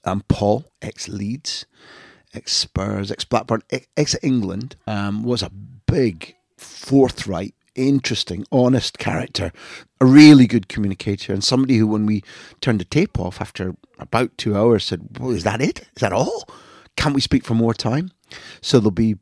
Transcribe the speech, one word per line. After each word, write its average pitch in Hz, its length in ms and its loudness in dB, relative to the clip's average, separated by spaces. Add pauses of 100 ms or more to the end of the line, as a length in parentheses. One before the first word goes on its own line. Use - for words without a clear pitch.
Um, 101 220 -6
Paul, 107 380 -2 (140)
ex-Leeds, 107 840 -10 (680)
ex-Spurs, 101 760 -6
ex-Blackburn, 117 600 -4
ex-, - 160 -10 (100)
ex-England, 123 800 -4 (100)
um, 104 380 -6
was 120 180 -4
a - 80 -8
big, 101 880 -4 (200)
forthright, 107 1000 -2 (200)
interesting, 127 760 -2
honest 127 480 0
character, - 520 -6 (480)
a 131 60 4
really 143 400 12
good 110 240 -2
communicator, 101 640 -6
and 98 100 -4
somebody 127 340 2
who, 107 100 4
when 107 180 -2
we 107 180 -2 (380)
turned 110 180 -2
the 87 60 -8
tape - 340 -2
off 90 220 -8
after - 340 -10 (220)
about - 400 -4
two 104 180 -4
hours, 107 300 2
said, 101 340 -10
"Well, 127 120 -8
is 87 120 -6
that 101 160 -4
it? 165 220 -4 (140)
Is - 60 -8
that 98 120 -2
all? - 340 -4 (480)
Can't 143 200 -2
we 131 60 0
speak - 220 -2
for 113 120 -4
more 113 180 0
time?" 151 380 -4 (500)
So - 180 4
there'll 104 120 2
be 110 300 0